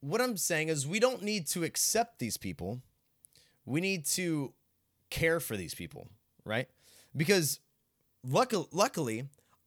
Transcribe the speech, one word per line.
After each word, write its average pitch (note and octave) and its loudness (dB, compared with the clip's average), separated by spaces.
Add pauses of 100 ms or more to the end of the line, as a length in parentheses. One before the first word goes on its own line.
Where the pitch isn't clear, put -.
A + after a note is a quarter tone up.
what D#3 0
I'm B3 0
saying D#3+ 2
is D3 0
we F#3 0
don't A#3 -2
need G#3 -2
to E3+ -2
accept - 0
these A2+ -4
people. F#2+ -6 (840)
We C3+ -2
need F#3 0
to D#3+ 0 (560)
care E3 2
for A#2 -4
these F2 -4
people, - -12 (340)
right? A#2 -2 (480)
Because D#3+ 4 (600)
luck-, F#3+ 2 (200)
luckily, C#3+ 0 (380)